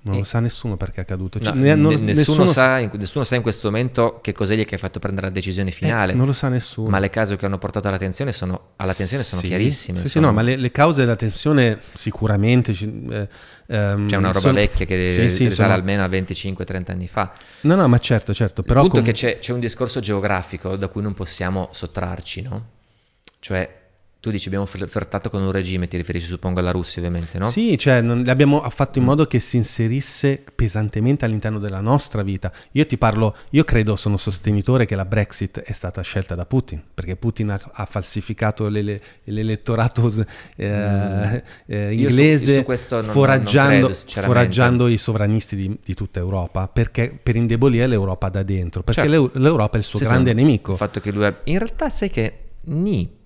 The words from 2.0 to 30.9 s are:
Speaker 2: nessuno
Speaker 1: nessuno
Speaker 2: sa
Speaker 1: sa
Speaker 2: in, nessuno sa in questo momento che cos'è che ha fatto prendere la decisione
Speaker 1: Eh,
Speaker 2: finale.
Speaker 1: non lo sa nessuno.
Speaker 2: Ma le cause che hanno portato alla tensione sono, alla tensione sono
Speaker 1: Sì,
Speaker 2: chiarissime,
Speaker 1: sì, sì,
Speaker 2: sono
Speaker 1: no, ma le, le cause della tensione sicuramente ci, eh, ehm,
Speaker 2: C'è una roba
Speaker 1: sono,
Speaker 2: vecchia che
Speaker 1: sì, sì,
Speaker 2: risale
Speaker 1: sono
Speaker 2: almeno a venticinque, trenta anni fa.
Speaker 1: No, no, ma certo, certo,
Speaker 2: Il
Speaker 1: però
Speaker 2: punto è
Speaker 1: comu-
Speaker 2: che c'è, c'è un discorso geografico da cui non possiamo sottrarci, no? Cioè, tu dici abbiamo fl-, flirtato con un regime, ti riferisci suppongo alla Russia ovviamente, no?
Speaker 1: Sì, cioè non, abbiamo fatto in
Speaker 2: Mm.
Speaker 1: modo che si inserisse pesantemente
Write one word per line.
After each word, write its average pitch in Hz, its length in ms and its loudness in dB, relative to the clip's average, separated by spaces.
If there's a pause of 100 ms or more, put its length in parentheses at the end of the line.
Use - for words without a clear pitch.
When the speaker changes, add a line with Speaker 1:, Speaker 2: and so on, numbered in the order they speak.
Speaker 2:
nessuno 147 360 4
Speaker 1:
nessuno 185 100 6
Speaker 2:
sa 160 60 6
Speaker 1:
sa 131 260 4
Speaker 2:
in, 110 140 -2
nessuno 104 320 -4
sa 127 100 0
in 120 60 0
questo 107 280 -2
momento 120 520 0
che 104 100 -4
cos'è 107 320 0
che 101 120 -4
ha - 20 -8
fatto 95 220 -8
prendere 98 280 -4
la 92 60 -6
decisione 95 360 -4
Speaker 1:
Eh, - 40 -6
Speaker 2:
finale. 107 400 0
Speaker 1:
non 127 120 4
lo 139 60 2
sa 135 160 -2
nessuno. 120 400 -4
Speaker 2:
Ma 95 120 4
le 98 100 0
cause 101 260 -2
che 101 100 -6
hanno 98 120 -2
portato 101 320 -4
alla 95 80 -2
tensione 98 340 -4
sono, - 460 -6
alla 95 160 -2
tensione 101 300 -4
sono 90 180 -6
Speaker 1:
Sì, 92 60 -6
Speaker 2:
chiarissime, 92 500 -2
Speaker 1:
sì, 87 80 -6
sì, 139 60 -4
Speaker 2:
sono 156 160 4
Speaker 1:
no, 117 40 4
ma 110 100 2
le, 123 140 2
le 123 160 -2
cause 143 300 4
della 117 160 2
tensione 120 640 2 (140)
sicuramente 110 760 0
ci, 98 120 -6 (240)
eh, 104 180 -6 (400)
ehm, 104 400 0
Speaker 2:
C'è 101 80 0
una 95 120 2
roba 92 120 0
Speaker 1:
sono, 95 140 4
Speaker 2:
vecchia 101 320 2
che 90 200 0
Speaker 1:
sì, 90 80 2 (160)
sì, - 140 2
Speaker 2:
risale 117 80 4
Speaker 1:
sono 98 220 4
Speaker 2:
almeno 95 320 0
a - 20 -4
venticinque, 95 560 -4
trenta 92 300 -8
anni 90 160 -8
fa. 98 240 -4 (280)
Speaker 1:
No, 165 140 4
no, 185 140 4
ma 120 100 6
certo, - 340 0
certo, - 280 -2
Speaker 2:
Il - 60 -6
Speaker 1:
però 123 120 4
Speaker 2:
punto 165 200 4
è - 20 -
Speaker 1:
comu- 113 120 2
Speaker 2:
che - 60 -2 (140)
c'è, - 60 -8
c'è - 120 -8
un 123 80 -4
discorso 120 400 -4
geografico 98 800 -4
da 98 100 -4
cui 101 140 -8
non 101 120 -4
possiamo 92 600 -6
sottrarci, 90 680 -8
no? 113 240 -10 (720)
Cioè, 92 360 -6 (460)
tu 117 100 -4
dici 101 180 -6
abbiamo 98 160 -4
fl-, 95 200 -8
flirtato 101 440 -6
con 98 120 -4
un 95 120 -2
regime, 92 340 -2
ti - 80 -10
riferisci 85 320 -6
suppongo 90 320 -4
alla 90 120 0
Russia 90 300 -4
ovviamente, 87 380 -6
no? 98 60 -2
Speaker 1:
Sì, 190 320 2
cioè 127 240 4
non, 120 260 0
abbiamo 139 420 4
fatto - 280 -2
in 123 80 4
Speaker 2:
Mm. - 20 4
Speaker 1:
modo 147 200 4
che 123 120 0
si - 160 -4
inserisse 123 880 -2 (100)
pesantemente 110 720 0